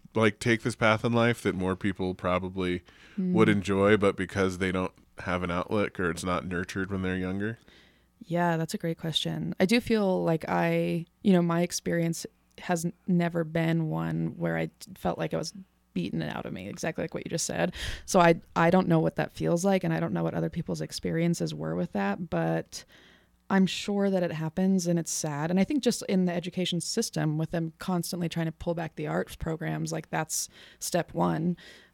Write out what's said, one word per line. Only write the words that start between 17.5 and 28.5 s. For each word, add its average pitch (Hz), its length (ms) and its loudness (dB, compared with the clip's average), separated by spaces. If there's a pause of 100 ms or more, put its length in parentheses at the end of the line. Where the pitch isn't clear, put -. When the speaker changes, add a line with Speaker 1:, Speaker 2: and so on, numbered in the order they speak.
Speaker 2:
So 185 160 4
I, 170 140 8 (200)
I 170 140 6
don't 185 180 6
know 160 120 6
what 165 180 0
that - 160 -4
feels 170 320 0
like, 190 180 4
and 165 100 0
I 160 60 0
don't 170 140 -2
know 170 100 0
what 165 100 -2
other 165 160 -2
people's 170 300 -6
experiences 165 720 -2
were 156 220 -6
with 175 160 -4
that, 196 380 -4
but 165 560 -2 (640)
I'm 190 180 6
sure 202 420 -2
that 185 140 2
it 160 80 -2
happens, 175 560 0
and 175 100 2
it's 160 140 -4
sad. 151 400 -4
And 190 80 4
I 190 60 6
think 294 180 -2
just - 200 2
in 190 220 2
the 175 80 0
education 175 460 -2
system, 156 580 -2
with 160 140 -2
them 165 260 -4
constantly 175 520 -2
trying 165 180 -4
to 160 60 -4